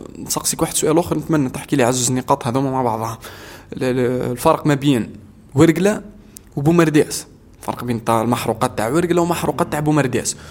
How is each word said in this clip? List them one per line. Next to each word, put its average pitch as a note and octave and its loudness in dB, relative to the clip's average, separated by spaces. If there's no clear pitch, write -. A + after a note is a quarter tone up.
نسقسيك - -4
واحد E3 0
سؤال D#3 2
آخر، E3+ 2
نتمنى D3+ 0
تحكي C#3 -6
لي C3 4
على A#2+ 4
زوج B2+ 0
نقاط C3+ -2
هذوما C3+ 0
مع C3 0
بعضها. A2+ -4
ال-، - -6
ال-، B2+ 0
الفرق D3 0
ما D3+ 4
بين C3+ 0
ورقلة E3 4
وبومرداس، D#3 2
الفرق - -8
بين A#2+ -2
الط-، A2+ -2
المحروقات A#2 0
تاع G#2+ 0
ورقلة E3+ 2
ومحروقات E3 -2
تاع D3+ -2
بومرداس، D3 0